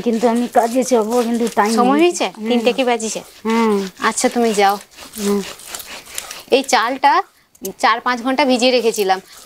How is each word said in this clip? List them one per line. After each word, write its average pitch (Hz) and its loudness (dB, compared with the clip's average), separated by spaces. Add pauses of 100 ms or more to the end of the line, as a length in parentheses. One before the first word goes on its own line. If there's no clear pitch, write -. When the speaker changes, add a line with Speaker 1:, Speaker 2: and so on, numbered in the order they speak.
Speaker 1:
কিন্তু 226 0
আমি 240 0
কাজে 240 0
যাব, 220 0 (140)
কিন্তু 233 -2 (100)
time 214 0
Speaker 2:
সময় 247 2
Speaker 1:
নেই। 330 6
Speaker 2:
হয়েছে? 339 0
Speaker 1:
হুম। 214 -10
Speaker 2:
তিনটে 240 2
কি 262 0
বাজিছে? 220 -2 (220)
Speaker 1:
হুম। 226 2 (220)
Speaker 2:
আচ্ছা, 220 0
তুমি 233 0
যাও। 196 2 (420)
Speaker 1:
হুম। 202 -2 (1120)
Speaker 2:
এই 262 2
চালটা 262 0 (640)
চার 233 2
পাঁচ 247 -2
ঘন্টা 262 0
ভিজিয়ে 254 2
রেখেছিলাম। 214 0 (260)